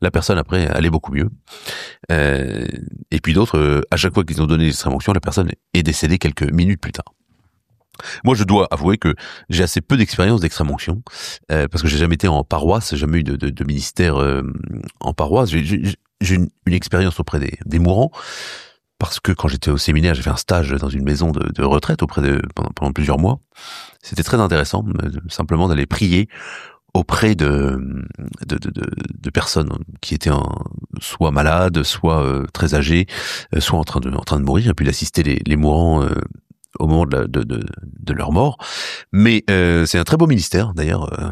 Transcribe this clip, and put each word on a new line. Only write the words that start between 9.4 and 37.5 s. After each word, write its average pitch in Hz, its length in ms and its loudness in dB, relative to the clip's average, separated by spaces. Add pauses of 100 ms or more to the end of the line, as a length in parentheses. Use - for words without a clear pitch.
j'ai 87 140 2
assez - 160 -2
peu 139 160 2
d'expérience 104 440 2
d'extrême 80 300 -2
onction, 90 320 -4 (480)
euh, 78 160 2
parce 76 160 -4
que 82 60 0
j'ai 73 100 0
jamais 82 160 2
été 87 140 2
en 73 160 2
paroisse, 82 460 0
j'ai 80 60 -2
jamais 76 220 0
eu 82 60 2
de, 69 100 -2
de, 69 160 -4
de 67 140 -6
ministère, 71 580 0
euh, 67 220 0 (560)
en - 140 -4
paroisse. 98 360 2
J'ai, 78 140 0
j'ai, 90 320 -2 (240)
j'ai 95 160 2
une, 90 120 2 (160)
une 87 100 2
expérience 90 440 0
auprès 78 220 -2
des, - 260 -4
des 82 140 0
mourants, 95 320 4 (840)
parce - 200 -6
que - 140 0
quand 87 160 0
j'étais 69 240 0
au 71 60 0
séminaire, 78 360 2
j'ai 64 80 -2
fait - 80 -2
un - 60 0
stage 82 340 0
dans 69 180 -2
une 67 140 -4
maison 73 300 2
de, 71 200 -2
de - 120 -2
retraite 73 400 0
auprès 76 180 -2
de, 69 180 2 (140)
pendant, - 160 -4
pendant 71 220 -4
plusieurs 71 260 0
mois. 104 220 2 (600)
C'était - 220 -4
très 120 160 2
intéressant, 95 460 2 (180)
euh, 76 80 -4 (180)
simplement 82 380 0
d'aller 73 200 0
prier 98 420 2 (640)
auprès 104 400 2
de, 71 480 0 (640)
de, 73 120 -4
de, - 120 -6
de, - 160 -8 (320)
de - 120 -8
personnes 76 420 0 (300)
qui - 120 -6
étaient 80 160 0
en, 69 320 -2 (380)
soit - 320 -2
malades, 80 500 2
soit, 80 400 0
euh, 67 300 -2
très 73 240 0
âgées, 80 300 2 (500)
euh, 78 40 2
soit 82 200 0
en - 20 0
train 78 160 -4
de, 64 140 -2
en 73 100 -4
train - 160 0
de 69 60 0
mourir, 98 260 2
et 85 40 4
puis 76 120 2
d'assister - 380 0
les, 71 200 0
les 76 120 2
mourants, 76 480 4
euh, 67 100 -2 (640)
au - 80 0
moment 80 200 4
de, 67 100 -2
la, 62 100 0
de, 64 160 -2
de, 57 220 -4 (180)